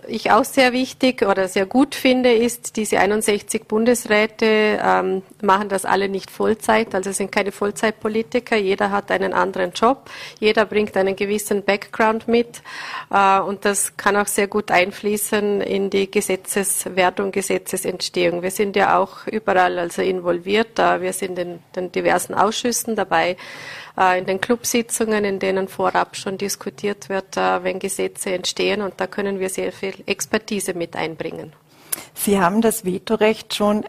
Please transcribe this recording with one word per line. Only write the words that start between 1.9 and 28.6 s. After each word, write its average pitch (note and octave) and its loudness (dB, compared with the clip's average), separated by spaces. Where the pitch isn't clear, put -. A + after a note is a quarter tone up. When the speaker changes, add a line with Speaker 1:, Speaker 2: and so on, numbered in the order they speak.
Speaker 1:
finde, B3+ 4
ist, A#3 0
diese G#3+ 0
einundsechzig G#3 0
Bundesräte, G#3+ 2
ähm, F#3+ 2
machen G3+ 4
das F#3+ -2
alle F#3+ 0
nicht G3 -6
Vollzeit, A3 0
also F#3+ -4
sind G3 -4
keine G3+ 0
Vollzeitpolitiker. A3 -2
Jeder G3 0
hat G3+ -2
einen F#3 0
anderen F3+ 0
Job, - 2
jeder G#3+ 4
bringt G#3 -2
einen F#3+ 2
gewissen G3+ -2
Background A3 0
mit, A#3 0
äh, G3 4
und F#3+ -4
das - -2
kann - 2
auch G#2 2
sehr G2+ 0
gut G#3 -4
einfließen G3+ 0
in G3 -2
die G3 0
Gesetzeswerdung, F#3 -2
Gesetzesentstehung. F#3 -2
Wir F#3 -4
sind G3+ -2
ja F#3 4
auch - -2
überall F#3 0
also F3 -4
involviert, F#3 0
äh, F3 2
wir F#3 -2
sind F#3 -6
in F3 -6
den F3+ -6
diversen F3 0
Ausschüssen A3+ 0
dabei, F3+ 0
äh, F#3 4
in F#3 -6
den F#3+ -2
Clubsitzungen, A3+ 0
in G3 -2
denen F#3+ 0
vorab F#3 0
schon F#3+ -8
diskutiert G3+ -6
wird, F#3+ -6
äh, F#3 0
wenn F#3 -4
Gesetze F#3+ -4
entstehen. F#3 -2